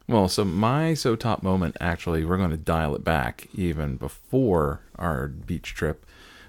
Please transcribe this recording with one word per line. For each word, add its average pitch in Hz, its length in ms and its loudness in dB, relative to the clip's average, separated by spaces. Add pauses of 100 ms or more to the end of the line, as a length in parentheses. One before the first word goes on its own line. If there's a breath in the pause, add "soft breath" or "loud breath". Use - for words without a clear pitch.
Well, 104 200 4
so 104 180 2
my 123 480 2
So 131 200 0
Top 110 280 -2
moment, 95 360 2
actually, 85 460 0
we're 90 140 2
gonna 85 180 0
dial 80 380 0
it - 100 -6
back 67 480 -2
even 76 460 -2
before 80 840 0 (160)
our 71 320 -2
beach 78 460 -8
trip, - 320 -4 (420 loud breath)